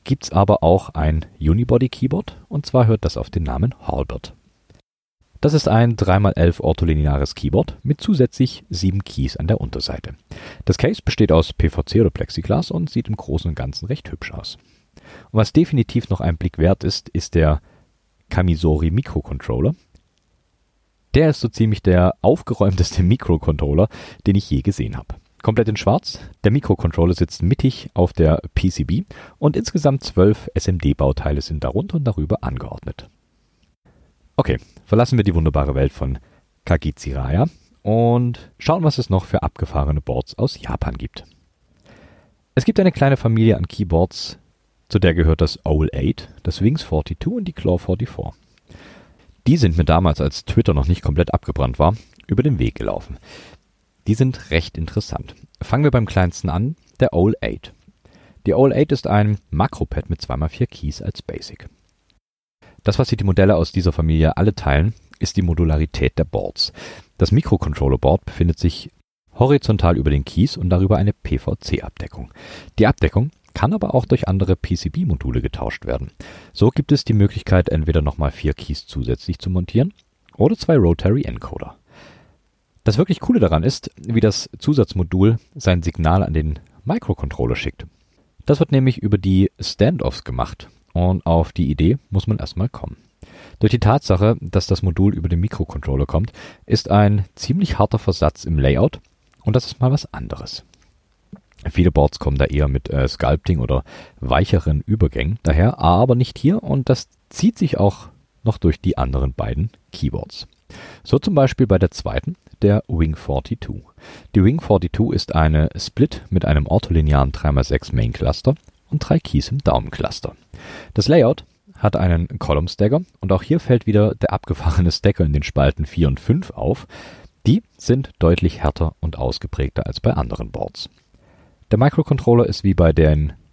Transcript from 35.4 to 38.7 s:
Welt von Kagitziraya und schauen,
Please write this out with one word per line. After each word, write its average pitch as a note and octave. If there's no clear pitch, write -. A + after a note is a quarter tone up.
Welt C2+
von C2
Kagitziraya D2
und A#2+
schauen, E3+